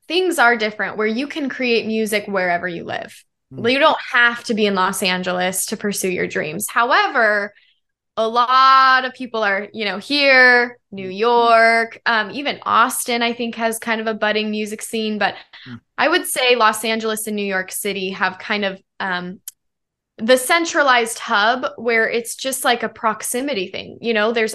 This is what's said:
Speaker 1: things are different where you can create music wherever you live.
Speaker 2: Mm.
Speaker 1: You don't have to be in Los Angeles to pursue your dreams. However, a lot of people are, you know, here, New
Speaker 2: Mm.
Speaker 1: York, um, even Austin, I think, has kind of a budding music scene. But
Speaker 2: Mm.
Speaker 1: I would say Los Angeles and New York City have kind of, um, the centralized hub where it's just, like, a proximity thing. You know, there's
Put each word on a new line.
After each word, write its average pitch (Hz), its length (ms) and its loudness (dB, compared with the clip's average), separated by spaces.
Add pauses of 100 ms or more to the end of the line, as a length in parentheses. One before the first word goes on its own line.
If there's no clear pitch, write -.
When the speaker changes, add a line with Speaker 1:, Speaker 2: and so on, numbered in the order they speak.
Speaker 1:
things 359 300 0
are 240 180 6
different 214 400 -4
where 214 100 0
you 220 200 -2
can 285 220 -6
create 240 380 -2
music 214 400 -2
wherever 180 420 -2
you 170 160 -8
live. - 380 -10 (300)
Speaker 2:
Mm. 196 180 -2
Speaker 1:
You 262 80 2
don't 285 200 4 (140)
have 240 320 2
to 240 100 -2
be 208 120 2
in 202 80 0
Los 190 280 0
Angeles 180 640 -2
to 214 100 -6
pursue 202 340 -4
your 180 160 -2
dreams. 190 420 -6
However, 240 840 0 (640)
a 220 120 0
lot 262 760 6
of 254 100 -8
people 226 280 -6
are, 202 300 0
you 214 120 -6
know, 196 140 -4
here, 254 800 4 (120)
New 190 180 -10
Speaker 2:
Mm. 190 100 -8
Speaker 1:
York, 226 880 4
um, 214 240 0
even 240 320 -6
Austin, 233 600 0
I 240 100 2
think, 233 240 -6
has 226 220 -4
kind 226 220 -4
of 220 60 -8
a 220 80 -2
budding 214 360 -2
music 214 320 -6
scene. 214 360 -4
But 202 160 -2 (340)
Speaker 2:
Mm. 120 120 -16 (180)
Speaker 1:
I 269 100 2
would 330 180 0
say 247 300 2
Los 220 280 2
Angeles 220 420 -2
and 208 100 -4
New 208 100 -4
York 185 260 -4
City 196 380 -6
have 190 280 -4
kind 208 260 -2
of, 190 160 -4 (200)
um, 180 400 -6 (800)
the 233 180 4
centralized 285 840 2
hub 233 480 0 (100)
where 226 320 0
it's 233 280 -6
just, 262 280 -6
like, 240 180 2
a 220 60 -4
proximity 220 800 -4
thing. - 340 -12
You 233 100 -2
know, 214 180 0
there's 226 240 -2